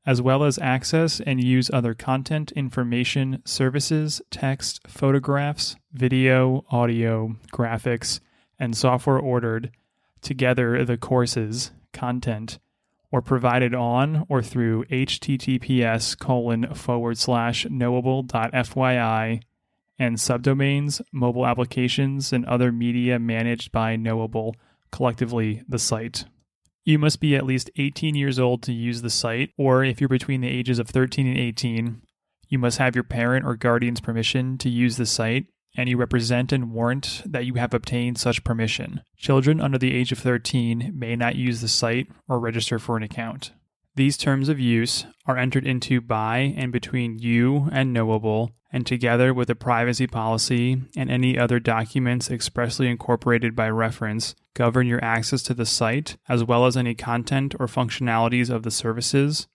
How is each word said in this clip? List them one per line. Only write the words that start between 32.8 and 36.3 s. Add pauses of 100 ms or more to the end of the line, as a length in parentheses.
your
parent
or
guardian's
permission
to
use
the
site, (280)
and
you
represent